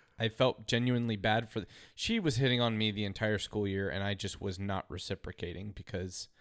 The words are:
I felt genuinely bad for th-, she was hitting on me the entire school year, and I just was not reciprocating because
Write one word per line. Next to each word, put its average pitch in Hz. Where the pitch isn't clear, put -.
I 113
felt 120
genuinely 120
bad 110
for -
th-, 90
she 226
was 151
hitting 123
on 113
me 110
the 104
entire 107
school 104
year, 98
and 95
I 101
just 95
was 95
not 98
reciprocating 90
because 92